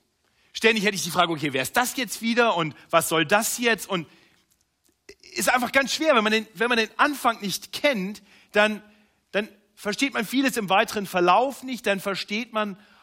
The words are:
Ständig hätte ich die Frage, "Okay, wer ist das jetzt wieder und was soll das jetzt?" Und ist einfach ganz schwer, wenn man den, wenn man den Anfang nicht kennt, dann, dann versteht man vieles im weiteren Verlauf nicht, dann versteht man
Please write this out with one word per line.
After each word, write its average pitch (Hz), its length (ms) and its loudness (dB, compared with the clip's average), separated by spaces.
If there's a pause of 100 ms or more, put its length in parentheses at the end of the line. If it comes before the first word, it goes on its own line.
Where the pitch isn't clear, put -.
(540)
Ständig 220 300 2
hätte 202 120 0
ich 156 80 -4
die 170 80 -6
Frage, 175 220 2
"Okay, 143 200 -4
wer 131 80 0
ist - 160 -2
das 240 200 0
jetzt - 240 -6
wieder 226 340 2
und 160 200 -2 (140)
was 165 200 4
soll 165 160 2
das 208 320 0
jetzt?" 233 300 0
Und 175 200 -4 (1300)
ist 220 200 0
einfach 247 180 0
ganz 269 220 0
schwer, 311 220 2
wenn 220 80 4
man 214 100 0
den, 220 200 -2
wenn 226 160 -2
man 240 80 2
den 220 200 -2
Anfang 254 440 0
nicht - 300 -8
kennt, 214 500 -2 (300)
dann, 208 300 2 (500)
dann 208 160 -2 (280)
versteht - 380 -4
man 233 120 -2
vieles 262 320 0
im 202 120 -4
weiteren 208 360 2
Verlauf 190 580 2
nicht, 254 220 -8
dann 202 140 0
versteht 202 540 -6
man 208 240 -4 (260)